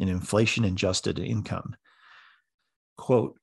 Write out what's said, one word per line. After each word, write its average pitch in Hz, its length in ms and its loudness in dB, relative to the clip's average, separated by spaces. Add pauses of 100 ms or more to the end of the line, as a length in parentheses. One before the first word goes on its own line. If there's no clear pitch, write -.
and 95 80 0
inflation-adjusted 95 1080 0
income." 104 580 -6 (1200)
Quote, 110 460 0